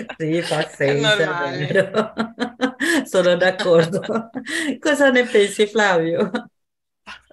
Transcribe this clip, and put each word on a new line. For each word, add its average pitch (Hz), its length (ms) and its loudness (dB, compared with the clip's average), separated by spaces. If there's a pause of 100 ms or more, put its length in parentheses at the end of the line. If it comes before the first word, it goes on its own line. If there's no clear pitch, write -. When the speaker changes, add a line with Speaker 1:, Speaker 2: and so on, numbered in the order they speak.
(160)
Speaker 1:
Sì, 160 260 -2
fa 160 200 -2
Speaker 2:
è - 20 -2
Speaker 1:
senso, 147 580 0
è - 60 2
Speaker 2:
normale. 175 80 -4
Speaker 1:
vero. 175 760 -4
<laughs> 254 920 -4
Sono 175 320 2
d'accordo. 175 640 2
<laughs> 247 800 -6
Cosa 285 300 4
ne 247 180 2
pensi, 202 380 2
Flavio? 185 640 0 (1040)